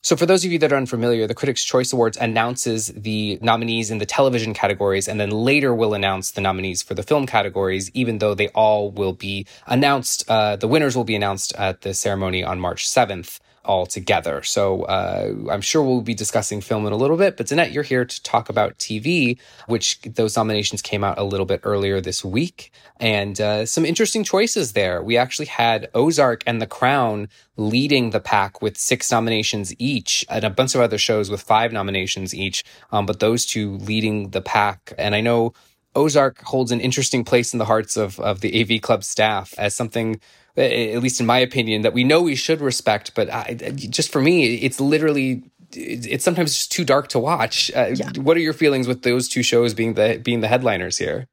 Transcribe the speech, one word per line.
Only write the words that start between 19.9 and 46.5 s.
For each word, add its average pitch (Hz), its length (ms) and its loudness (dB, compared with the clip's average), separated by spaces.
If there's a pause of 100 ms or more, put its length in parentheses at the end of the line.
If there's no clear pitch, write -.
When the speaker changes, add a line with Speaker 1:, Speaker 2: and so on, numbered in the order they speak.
Speaker 1:
those 110 360 -2
nominations 107 460 0
came 101 220 -2
out 98 120 0
a 104 60 -2
little 98 240 -2
bit 98 160 -2
earlier 98 380 0
this - 240 -6
week. 120 480 -4 (260)
And, 104 420 -2
uh, 107 240 0
some 165 200 0
interesting 202 400 0
choices 190 480 0
there. 90 280 0
We 113 160 0
actually 120 300 0
had 113 480 0
Ozark 135 500 4
and 117 160 -2
The 110 60 -2
Crown 117 640 0 (280)
leading 123 540 2
the 110 80 0
pack 98 440 0
with 107 140 -2
six - 360 -2
nominations 110 680 0
each, 123 500 -2
and 110 140 -4
a 107 80 -2
bunch 127 240 0
of 131 60 4
other 107 180 2
shows 107 320 0
with 101 100 -4
five 113 320 2
nominations 98 640 -4
each, 95 300 -4 (260)
um, 101 160 2
but 98 140 -2
those 117 260 2
two 104 300 -4
leading 107 540 -2
the 95 120 -4
pack. 101 560 -2
And 104 160 0
I 104 60 2
know 117 320 2 (420)
Ozark 139 480 4
holds 127 300 -2
an 117 80 0
interesting 127 420 0
place 120 300 2
in 120 80 -4
the 104 60 0
hearts 110 300 0
of, 101 220 -4
of 101 220 -2
the 101 160 -2
A 117 80 2
V 110 160 0
Club 104 240 0
staff 107 520 0
as 104 200 -2
something, 113 420 -2 (380)
a-, 117 380 2
at 120 80 -2
least 127 180 -2
in 120 60 2
my 123 120 4
opinion, 113 440 0
that 110 100 2
we 123 100 2
know 151 200 6
we 156 120 2
should 151 280 0
respect. 113 520 -2
But 110 160 0
I, 120 240 -6 (200)
just - 360 -4
for 139 120 2
me, 147 320 4
it's 127 260 -2
literally, 139 640 2 (300)
it-, 117 340 -10
it's - 180 -4
sometimes 170 300 2